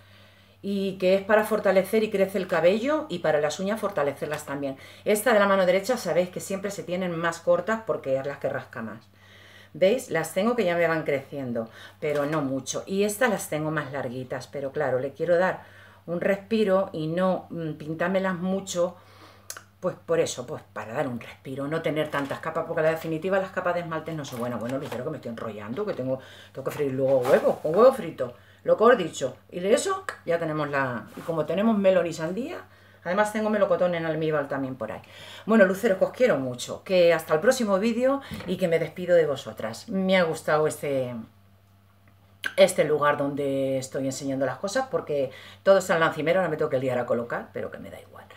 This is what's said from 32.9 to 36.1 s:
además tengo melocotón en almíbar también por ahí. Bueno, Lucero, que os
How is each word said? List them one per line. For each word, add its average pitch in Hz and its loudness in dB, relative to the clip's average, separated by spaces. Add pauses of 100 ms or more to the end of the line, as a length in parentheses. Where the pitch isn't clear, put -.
además 208 0
tengo 214 -2
melocotón 180 2
en 165 -2
almíbar 156 -2
también 135 -6
por 110 -8
ahí. 87 -12 (420)
Bueno, 208 8
Lucero, 190 0
que 190 4
os - -4